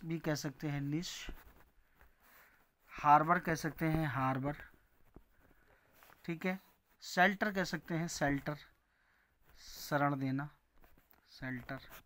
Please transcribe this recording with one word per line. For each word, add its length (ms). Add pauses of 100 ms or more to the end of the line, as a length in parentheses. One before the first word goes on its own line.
भी 140
कह 160
सकते 320
हैं, 140
निश, 460 (1600)
हार्बर 520
कह 160
सकते 300
हैं, 220
हार्बर, 480 (1700)
ठीक 200
है, 140 (420)
शेल्टर 520
कह 100
सकते 300
हैं, 140
शेल्टर, 500 (1000)
शरण 600
देना, 300 (800)
शेल्टर। 500 (260)